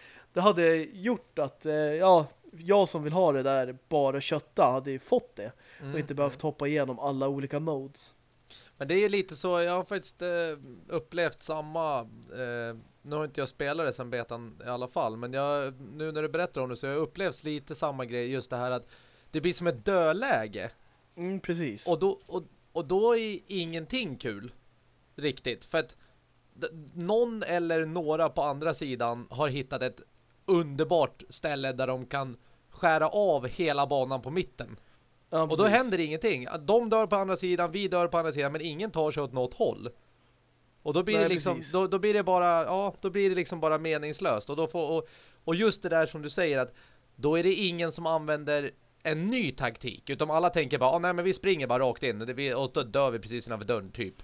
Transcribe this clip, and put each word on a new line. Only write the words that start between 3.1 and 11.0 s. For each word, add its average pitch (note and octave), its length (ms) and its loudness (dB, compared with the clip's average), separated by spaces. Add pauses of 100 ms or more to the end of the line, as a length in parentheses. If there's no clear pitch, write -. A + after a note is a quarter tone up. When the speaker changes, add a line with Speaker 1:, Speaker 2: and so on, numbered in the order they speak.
Speaker 1:
ha F3 180 6
det C3+ 120 2
där C3 340 2 (100)
bara C#3 340 2
kötta - 420 0
hade C3 280 2
ju C3 80 -6
fått - 360 0
det G#2 160 -10 (300)
Speaker 2:
Mm, C#3 120 -10
Speaker 1:
och D#3 60 -2
inte D3 160 -4
behövt C#3+ 180 0
Speaker 2:
mm. C3+ 80 -16
Speaker 1:
hoppa D3 260 -2
igenom C#3 320 -2
alla C#3 280 0
olika C#3 320 -4
modes. C#3+ 560 -8 (600)
Speaker 2:
Men C#3 100 -8
det D#3+ 60 0
är F#3 60 6
ju G#3 100 4
lite F#3+ 260 -2
så, F3 260 0
jag F3 120 2
har F3+ 100 0
faktiskt, - 380 -8
eh, F3+ 60 -4 (600)
upplevt E3 560 -4